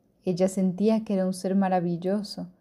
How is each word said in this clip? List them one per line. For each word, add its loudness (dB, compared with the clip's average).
Ella 2
sentía 2
que -2
era 0
un 0
ser -2
maravilloso 0